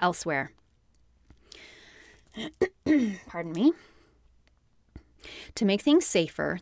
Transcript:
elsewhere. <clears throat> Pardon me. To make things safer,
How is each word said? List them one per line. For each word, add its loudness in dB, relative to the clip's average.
elsewhere. -2
<clears throat> -10
Pardon -8
me. 4
To -2
make 2
things 4
safer, 0